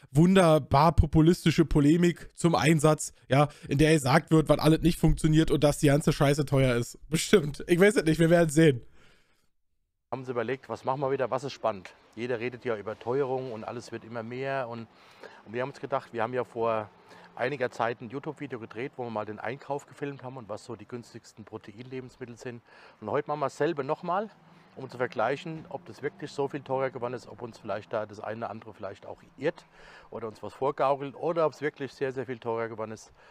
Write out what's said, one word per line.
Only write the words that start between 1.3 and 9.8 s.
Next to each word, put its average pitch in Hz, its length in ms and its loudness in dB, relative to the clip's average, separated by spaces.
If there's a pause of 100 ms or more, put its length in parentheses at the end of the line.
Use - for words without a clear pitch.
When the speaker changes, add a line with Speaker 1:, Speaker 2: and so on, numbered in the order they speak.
Speaker 1:
Polemik 160 720 4
zum 165 220 2
Einsatz, 156 560 2 (160)
ja, 139 200 4 (200)
in 139 100 0
der 156 140 6
gesagt 143 400 2
wird, 156 160 4
was 147 100 4
alles 160 220 4
nicht 170 180 2
funktioniert 156 540 4
und 143 100 2
dass 147 160 4
die 156 80 2
ganze 147 260 4
Scheiße 143 320 2
teuer 131 300 2
ist. 117 240 -4 (100)
Bestimmt. 151 600 0
Ich 175 100 2
weiß 202 160 6
es - 100 2
nicht, 156 140 2
wir 165 120 4
werden 170 200 4
sehen. 143 320 4 (1300)